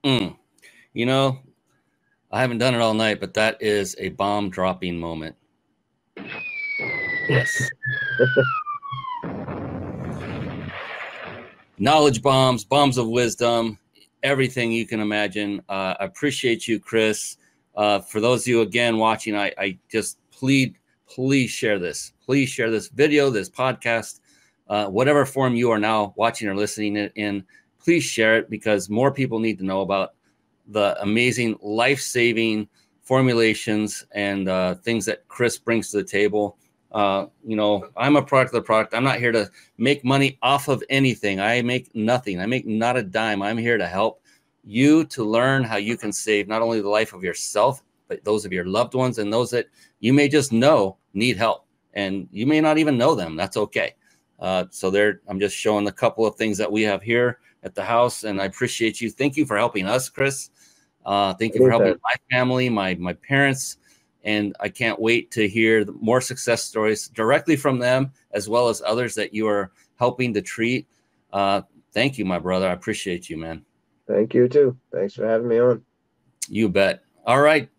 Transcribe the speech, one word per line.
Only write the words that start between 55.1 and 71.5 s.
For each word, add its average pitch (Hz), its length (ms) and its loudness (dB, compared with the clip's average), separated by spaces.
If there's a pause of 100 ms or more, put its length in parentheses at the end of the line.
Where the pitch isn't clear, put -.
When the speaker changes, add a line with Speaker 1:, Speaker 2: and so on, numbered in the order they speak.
Speaker 1:
I'm 98 140 -6
just 98 160 -2
showing 104 300 0
a 98 60 -4
couple 113 340 0
of 104 100 -2
things 107 220 -2
that 98 120 -2
we 110 120 0
have 98 200 0
here 120 360 0 (240)
at 92 120 -14
the 98 100 -6
house, 117 400 2
and 98 160 -4
I 98 60 -2
appreciate 113 540 -2
you. 113 100 -4
Thank 139 260 -2
you 151 80 2
for 107 120 0
helping 104 300 0
us, 127 220 -2
Chris. 139 420 -4 (540)
Uh, 101 300 2
thank 110 200 -2
you 117 60 0
for 127 100 8
helping 113 180 4
Speaker 2:
Anytime. 87 160 0
Speaker 1:
my 127 320 -2
family, 127 320 2
my, 95 260 0
my 87 180 -6
parents, 135 640 0 (480)
and 104 360 -2
I 104 80 -4
can't 113 320 -4
wait 113 320 2
to 107 160 0
hear 110 360 4
the 98 80 -8
more 117 280 2
success 123 420 -2
stories 107 460 -2
directly 135 480 2
from 135 220 0
them, 131 340 0 (200)
as 101 160 -4
well 117 200 2
as 110 160 -2
others 113 300 -2
that 104 200 -4
you 107 120 -2
are 101 260 0 (260)
helping 123 360 0
to 101 80 0
treat. 117 440 -4 (460)
Uh, 98 300 2 (300)